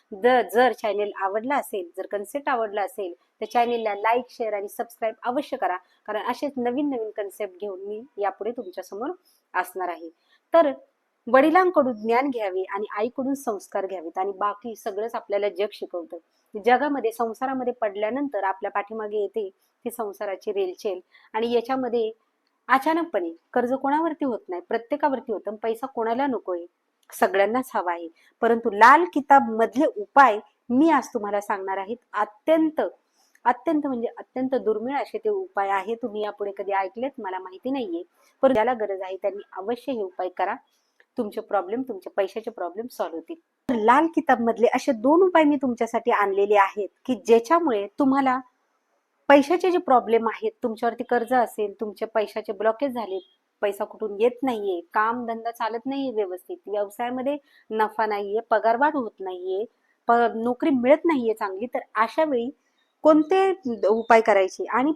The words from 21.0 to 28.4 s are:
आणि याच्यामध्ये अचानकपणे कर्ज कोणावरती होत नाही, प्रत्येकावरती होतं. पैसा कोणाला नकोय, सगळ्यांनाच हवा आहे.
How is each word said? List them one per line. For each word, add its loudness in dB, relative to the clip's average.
आणि -2
याच्यामध्ये -2
अचानकपणे 0
कर्ज 0
कोणावरती -2
होत -4
नाही, -8
प्रत्येकावरती -4
होतं. -6
पैसा -6
कोणाला -2
नकोय, -4
सगळ्यांनाच 2
हवा -2
आहे. -10